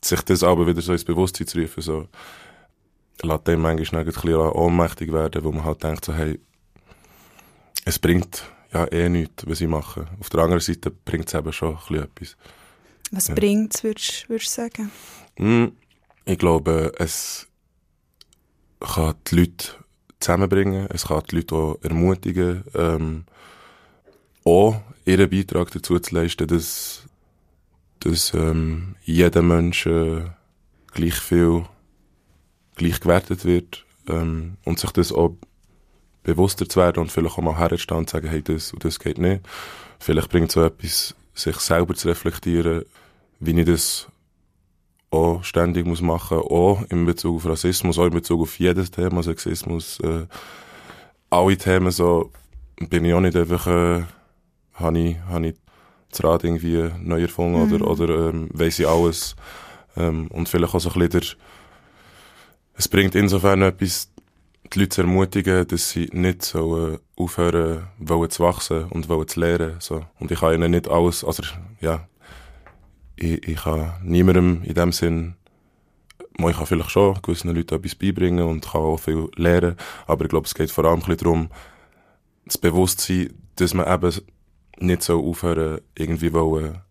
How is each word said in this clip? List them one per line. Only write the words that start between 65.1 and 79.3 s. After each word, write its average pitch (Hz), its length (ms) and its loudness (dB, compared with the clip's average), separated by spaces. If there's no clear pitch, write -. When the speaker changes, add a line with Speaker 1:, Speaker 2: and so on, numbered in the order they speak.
Speaker 1:
dass - 220 -2
sie 85 240 -4
nicht 90 300 0
sollen 82 560 -2
aufhören, 85 720 0
wollen 82 320 0
zu - 140 -2
wachsen 85 420 0
und 82 240 -6
wollen 78 180 -2
zu - 120 -8
lernen, 85 400 0
so. 80 260 -8
Und 82 120 -8
ich 82 80 -4
kann 82 140 4
ihnen 82 180 2
nicht 85 160 2
alles, 85 360 2
also, - 180 -4
ja, 80 260 -4
ich, 82 320 -4
ich 80 160 -6
kann 78 300 -2
niemandem 90 600 6
in - 120 -6
dem 87 180 2
Sinn, 85 420 -2
mo, 82 120 2
ich 85 60 0
kann 78 120 -4
vielleicht 82 240 -2
schon 98 300 4
gewissen 87 320 -4
Leuten 85 220 -2
etwas - 200 -6
beibringen 90 500 0
und 80 260 -2
kann 80 100 0
auch 78 180 0
viel 80 360 -4